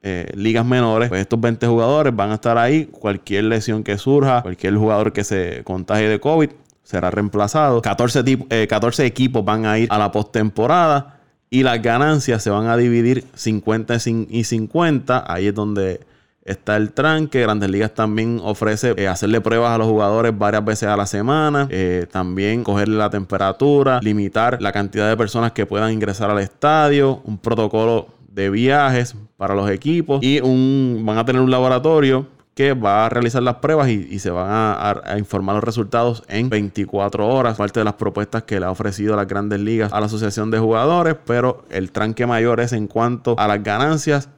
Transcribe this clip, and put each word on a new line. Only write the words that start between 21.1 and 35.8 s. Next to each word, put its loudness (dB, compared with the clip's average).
eh, -2
también -2
cogerle 0
la 0
temperatura, 0
limitar 0
la -2
cantidad -2
de 2
personas -2
que -2
puedan -2
ingresar -2
al 2
estadio, 2
un -8
protocolo 0
de -2
viajes 2
para -2
los 0
equipos -2
y 2
un, 0
van 0
a 0
tener 0
un 4
laboratorio 2
que 2
va 2
a 0
realizar 0
las 0
pruebas 0
y, -2
y -8
se -4
van -4
a, 0
a, -4
a -2
informar -4
los 0
resultados -2